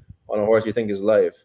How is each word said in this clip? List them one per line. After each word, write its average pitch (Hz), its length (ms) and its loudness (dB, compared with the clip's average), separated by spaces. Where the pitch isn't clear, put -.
on 107 120 -4
a 101 40 -2
horse 110 200 2
you 107 80 -4
think 110 180 -4
is 98 100 -6
live. 101 340 2